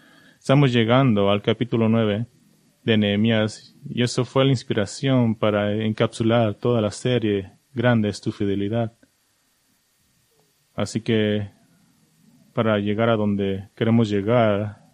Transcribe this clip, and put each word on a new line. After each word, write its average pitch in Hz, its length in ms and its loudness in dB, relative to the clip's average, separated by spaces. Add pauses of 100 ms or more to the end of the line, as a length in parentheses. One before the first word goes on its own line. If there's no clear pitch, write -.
(380)
estamos 139 340 2
llegando 113 600 4
al 104 100 0
capítulo 113 460 0
nueve 113 380 0 (580)
de 110 140 2
Nehemías, 107 760 0 (120)
y 113 140 -4
eso 123 220 -2
fue 135 200 0
la 139 60 2
inspiración 120 840 0
para 104 360 0
encapsular 110 800 0
toda 120 260 0
la 104 100 0
serie 107 640 -2 (200)
"Grande 117 360 0
es 101 120 -8
tu 110 120 -8
fidelidad". 101 640 -4 (1800)
Así 104 260 -6
que, 107 500 -2 (1040)
para 110 260 0
llegar 104 280 -2
a 117 60 4
donde 98 640 -2
queremos 113 340 2
llegar 104 720 0 (120)